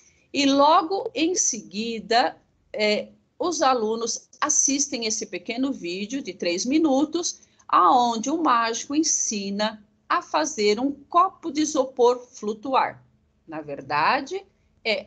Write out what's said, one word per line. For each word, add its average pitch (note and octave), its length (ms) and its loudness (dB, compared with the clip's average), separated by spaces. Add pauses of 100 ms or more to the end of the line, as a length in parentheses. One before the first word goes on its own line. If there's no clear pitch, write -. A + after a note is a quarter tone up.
(320)
e C#4+ 140 0
logo D#4+ 680 2
em E4 200 0
seguida, A3+ 1040 -2 (320)
é, G#3 380 0 (280)
os D#4 240 -2
alunos A#3 680 0 (120)
assistem A#3 680 0
esse G#3+ 200 -4
pequeno B3 460 -4
vídeo G3+ 500 -6
de F3+ 120 -10
três F3 320 -2
minutos, D4+ 760 0 (260)
aonde A#3+ 640 2
o E4+ 100 -2
mágico A#3 540 0
ensina G#3+ 920 -2 (240)
a E4+ 120 0
fazer A#3 600 0
um C#4+ 120 -2
copo F4 580 0
de D4+ 120 -2
isopor B3+ 640 2
flutuar. G#3+ 760 -2 (420)
Na D#3 140 -10
verdade, D#3 840 -2 (400)
é G#3 220 -2